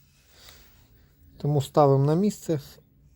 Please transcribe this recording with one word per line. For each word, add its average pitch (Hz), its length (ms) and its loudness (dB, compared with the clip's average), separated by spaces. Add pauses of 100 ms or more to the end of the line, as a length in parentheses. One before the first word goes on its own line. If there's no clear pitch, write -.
(1400)
Тому 147 260 -2
ставимо 139 420 2
на 147 100 0
місце 175 460 -4 (560)